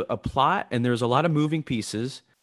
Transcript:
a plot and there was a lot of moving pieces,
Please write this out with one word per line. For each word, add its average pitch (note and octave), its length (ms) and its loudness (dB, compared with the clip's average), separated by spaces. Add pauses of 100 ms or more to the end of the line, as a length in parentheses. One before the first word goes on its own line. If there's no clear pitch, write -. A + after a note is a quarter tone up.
a A2 80 -2
plot D#3 540 0
and A#2+ 140 0
there B2 60 2
was A#2+ 100 0
a B2 60 0
lot C3+ 180 2
of E3+ 60 2
moving D3+ 320 0
pieces, A#2 580 -4 (220)